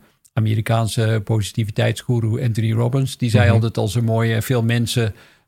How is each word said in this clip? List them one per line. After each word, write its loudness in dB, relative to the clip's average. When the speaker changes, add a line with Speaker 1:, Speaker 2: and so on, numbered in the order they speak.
Speaker 1:
Amerikaanse 0
positiviteitsgoeroe -2
Anthony 0
Robbins. -2
Die -2
zei 4
Speaker 2:
Mhm. 6
Speaker 1:
altijd 0
al 0
zo -2
mooi, 0
eh, 0
veel 0
mensen, 0